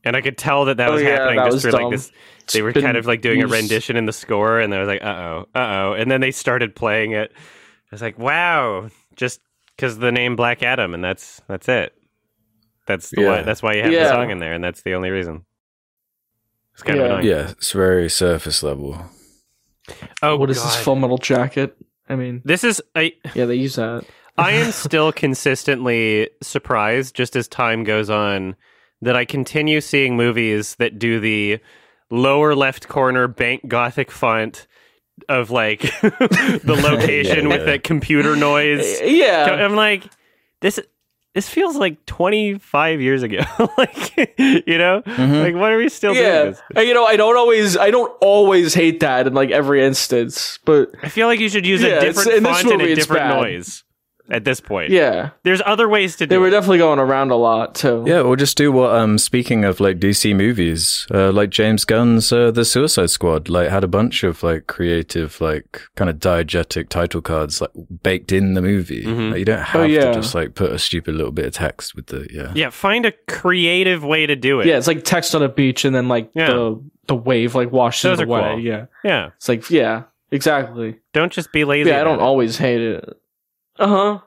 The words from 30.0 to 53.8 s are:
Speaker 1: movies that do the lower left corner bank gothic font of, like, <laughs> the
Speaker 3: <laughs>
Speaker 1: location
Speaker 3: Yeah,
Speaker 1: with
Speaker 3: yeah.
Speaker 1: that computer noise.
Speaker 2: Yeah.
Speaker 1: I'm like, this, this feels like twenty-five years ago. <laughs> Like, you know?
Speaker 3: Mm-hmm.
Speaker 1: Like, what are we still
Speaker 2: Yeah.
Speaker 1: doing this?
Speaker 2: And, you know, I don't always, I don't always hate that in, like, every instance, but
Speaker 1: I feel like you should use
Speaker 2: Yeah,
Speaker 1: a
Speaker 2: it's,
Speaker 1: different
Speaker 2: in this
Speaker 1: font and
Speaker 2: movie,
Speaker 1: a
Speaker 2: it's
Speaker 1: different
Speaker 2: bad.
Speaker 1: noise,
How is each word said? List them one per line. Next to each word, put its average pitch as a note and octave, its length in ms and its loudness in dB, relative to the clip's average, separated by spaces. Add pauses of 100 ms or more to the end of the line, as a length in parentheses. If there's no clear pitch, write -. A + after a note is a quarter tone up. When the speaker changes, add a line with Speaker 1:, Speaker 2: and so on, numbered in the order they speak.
Speaker 1:
movies A2+ 640 -2
that A2+ 200 -2
do A2+ 200 -2
the G#2+ 400 -2 (500)
lower C#3 460 2
left C3+ 320 -2
corner B2+ 400 0
bank B2 400 -4
gothic A#2+ 440 -4
font A2+ 540 -4 (600)
of, B2 240 -2
like, A2 300 0
<laughs> - 200 -6
the G#3+ 760 0
Speaker 3:
<laughs> - 40 -
Speaker 1:
location D3 600 0
Speaker 3:
Yeah, D3+ 60 0
Speaker 1:
with C#3+ 120 0
Speaker 3:
yeah. D#3 40 -6
Speaker 1:
that C#3+ 180 -2
computer D3+ 520 0
noise. D3 680 0
Speaker 2:
Yeah. A#3 420 4 (180)
Speaker 1:
I'm G3+ 120 0
like, G#3+ 300 0 (560)
this, G3+ 180 0 (560)
this G3 120 -4
feels E4 280 -2
like F#3 300 -2
twenty-five F#3+ 960 -2
years C3 220 0
ago. G#2 160 -4 (180)
<laughs> A#3 200 0
Like, - 400 -2 (200)
you F3+ 400 2
know? F3+ 280 2
Speaker 3:
Mm-hmm. C#3+ 280 0
Speaker 1:
Like, E3+ 220 2
what G#3 160 0
are A3+ 60 2
we A#3+ 120 0
still G3+ 260 -2
Speaker 2:
Yeah. F#3+ 260 4
Speaker 1:
doing G2+ 100 0
this? - 100 -16 (140)
Speaker 2:
And, A3 120 4
you A#3+ 60 4
know, A#3+ 120 6
I A3 120 4
don't A3+ 200 4
always, A3 400 4
I G3+ 140 4
don't A#3+ 200 2 (100)
always G3 520 6
hate E3 280 2
that C3 260 2
in, B2+ 60 0
like, C3+ 180 2
every C#3 340 4
instance, B2+ 800 -2
but D3 240 6 (140)
Speaker 1:
I D#3 60 -10
feel A3+ 180 0
like A#3 120 2
you A3 100 0
should F#3+ 160 -2
use F#3+ 160 2
Speaker 2:
Yeah, A#3 80 4
Speaker 1:
a F#3 80 2
Speaker 2:
it's, C#3 60 4 (140)
Speaker 1:
different A3 200 4
Speaker 2:
in G#3+ 60 4
this A#3 80 2 (100)
Speaker 1:
font A#3+ 100 4
and G3+ 100 4
Speaker 2:
movie, E3+ 100 2
Speaker 1:
a D#3+ 40 4
Speaker 2:
it's D#3 100 0
Speaker 1:
different D3+ 240 0
Speaker 2:
bad. C3 120 0
Speaker 1:
noise, F2+ 420 -6 (480)